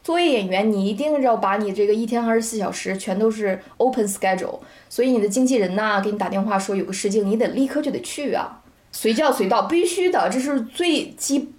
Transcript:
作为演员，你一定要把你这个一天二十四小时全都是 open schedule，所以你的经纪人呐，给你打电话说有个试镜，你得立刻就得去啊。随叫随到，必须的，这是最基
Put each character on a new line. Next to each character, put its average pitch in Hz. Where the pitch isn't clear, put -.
作 330
为 349
演 220
员， 202
你 196
一 214
定 294
要 240
把 196
你 202
这 208
个 214
一 226
天 233
二 226
十 233
四 226
小 196
时 -
全 214
都 220
是 202
open 240
schedule， 190
所 -
以 262
你 233
的 208
经 254
纪 262
人 185
呐， 208
给 208
你 208
打 185
电 196
话 208
说 196
有 180
个 196
试 202
镜， 202
你 208
得 220
立 269
刻 294
就 285
得 -
去 277
啊。 -
随 226
叫 294
随 208
到， 214
必 330
须 359
的， 180
这 262
是 277
最 339
基 -